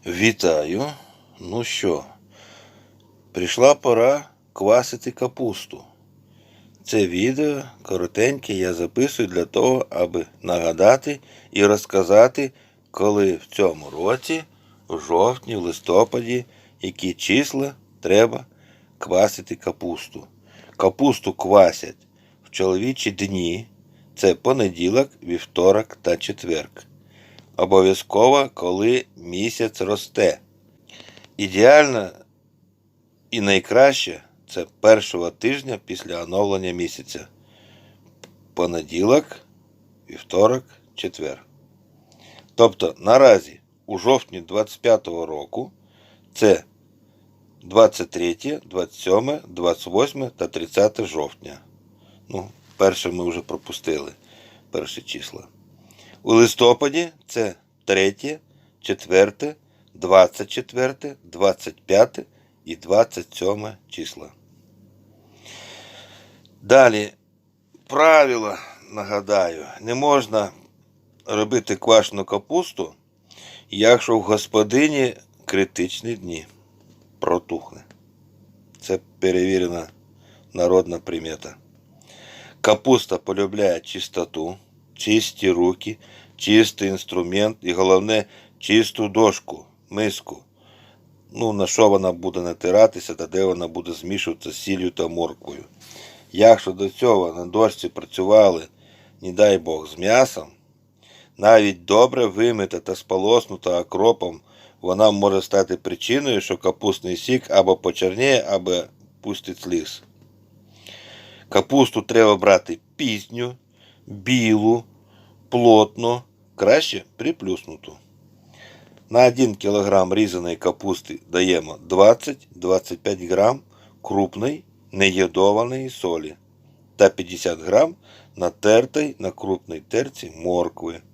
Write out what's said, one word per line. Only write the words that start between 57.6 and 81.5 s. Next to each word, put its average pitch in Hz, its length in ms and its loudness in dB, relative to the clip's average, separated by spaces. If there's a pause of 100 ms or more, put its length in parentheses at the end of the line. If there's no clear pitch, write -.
третє, 98 540 -2 (420)
четверте, 101 760 0 (380)
двадцять 95 560 4
четверте, 135 760 -6
двадцять 87 580 -4
п'яте 107 440 0 (400)
і 80 100 -12
двадцять 92 580 -2
сьоме 104 440 -6 (120)
числа. 76 400 -16 (2250)
Далі, 110 500 6 (760)
правила, 135 720 2 (320)
нагадаю, 98 720 -2 (160)
не 117 140 -6
можна 117 560 0 (760)
робити 107 500 -2
квашену 104 500 2
капусту, - 680 -6 (760)
якщо 113 480 2
в 107 40 0
господині 110 920 0 (320)
критичні 98 720 -4
дні, 85 300 -14 (760)
протухне. - 640 -6 (960)
Це 92 180 -6 (200)
перевірена 90 680 -2 (680)
народна 87 460 0
примета. 80 560 -12 (1080)